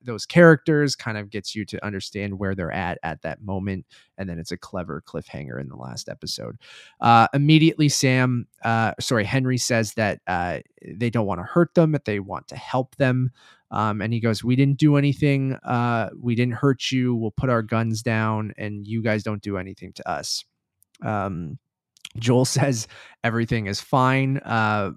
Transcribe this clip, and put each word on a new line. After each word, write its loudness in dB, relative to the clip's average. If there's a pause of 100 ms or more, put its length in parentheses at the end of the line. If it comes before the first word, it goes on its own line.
those -10
characters, 6
kind -8
of -10
gets -8
you -6
to -10
understand -8
where -2
they're -4
at, -4
at -8
that -8
moment. -6 (320)
And -8
then -8
it's -10
a -8
clever -10
cliffhanger -12
in -10
the -18
last -12
episode. -12 (420)
Uh, 8
immediately, 6
Sam, 0 (160)
uh, 0
sorry, 0
Henry 0
says -2
that, -2
uh, -2 (260)
they -4
don't 0
wanna -4
hurt 0
them, 4
but -2
they -2
want -10
to -16
help -6
them. 0 (400)
Um, -2
and -2
he -2
goes, -2
"We 2
didn't 4
do 6
anything. 2
Uh, -2 (100)
we -2
didn't 0
hurt 0
you. 0
We'll -2
put -2
our 2
guns -2
down -2
and -10
you -4
guys 0
don't -6
do -6
anything -12
to -12
us." -6 (600)
Um, -6 (580)
Joel 4
<laughs> -
says, 0 (360)
"Everything 0
is -4
fine," 2
uh, 0